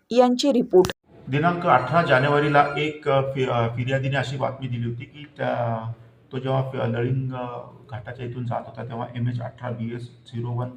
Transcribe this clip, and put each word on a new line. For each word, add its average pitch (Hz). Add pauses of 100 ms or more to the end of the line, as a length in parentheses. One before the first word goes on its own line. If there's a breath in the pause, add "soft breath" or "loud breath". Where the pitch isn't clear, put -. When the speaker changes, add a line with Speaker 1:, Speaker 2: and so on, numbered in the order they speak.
(120)
Speaker 1:
यांची 247
रिपोर्ट. 196 (360)
Speaker 2:
दिनांक 170
अठरा 156
जानेवारीला 143 (120)
एक, 151
अ, 135
फि-, 135
अ, 120
फिर्यादीने 131
अशी 135
बातमी 123
दिली 117
होती 117
की 147 (120)
त्या, 120 (400)
तो 135
जेव्हा 131
फि-, 127
लळिंग, 127
अ, 123 (460)
घाटाच्या 120
इथून 120
जात 117
होता, -
तेव्हा 120
एमएच 120
अठरा 123
बीएस 117
झिरो 120
वन 123